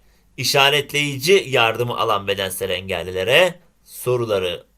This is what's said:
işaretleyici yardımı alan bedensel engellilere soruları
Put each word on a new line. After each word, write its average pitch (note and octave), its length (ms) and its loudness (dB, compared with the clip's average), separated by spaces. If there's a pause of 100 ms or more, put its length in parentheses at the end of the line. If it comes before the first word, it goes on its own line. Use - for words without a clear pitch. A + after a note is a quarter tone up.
(380)
işaretleyici C#3+ 1120 2
yardımı A#2+ 520 0
alan G2+ 280 0
bedensel G2 420 -4
engellilere F#2 880 0 (240)
soruları G#2+ 800 -4 (120)